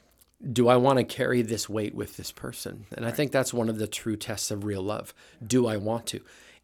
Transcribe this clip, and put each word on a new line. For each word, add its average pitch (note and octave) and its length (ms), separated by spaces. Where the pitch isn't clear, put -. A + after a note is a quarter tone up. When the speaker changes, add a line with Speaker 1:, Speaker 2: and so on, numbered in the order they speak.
Speaker 1:
"Do A#2 160
I B2 80
wanna B2+ 280
carry B2+ 380
this A2 260
weight G#2 260
with - 220
this - 160
person?" - 600
And - 120
I A#2 40
Speaker 2:
Right. A#2 80
Speaker 1:
think C#3+ 160
that's C3 200
one A#2 160
of A2 100
the G#2+ 100
true A2 280
tests - 340
of G2+ 140
real G2+ 180
love. G#2 300
Do B2 220
I A2 100
want A2 300
to? - 140